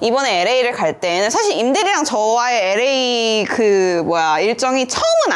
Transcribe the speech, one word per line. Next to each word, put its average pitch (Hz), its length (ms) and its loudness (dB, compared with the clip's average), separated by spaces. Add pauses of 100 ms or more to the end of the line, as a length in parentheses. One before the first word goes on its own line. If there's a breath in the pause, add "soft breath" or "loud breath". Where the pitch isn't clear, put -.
이번에 233 400 0
엘에이를 240 300 2
갈 180 280 -2
때는 180 300 0
사실 415 220 0
임대리랑 349 520 0
저와의 226 680 0
엘에이 233 760 0
그, 190 600 2
뭐야, 160 340 0
일정이 254 480 0
처음은 659 480 0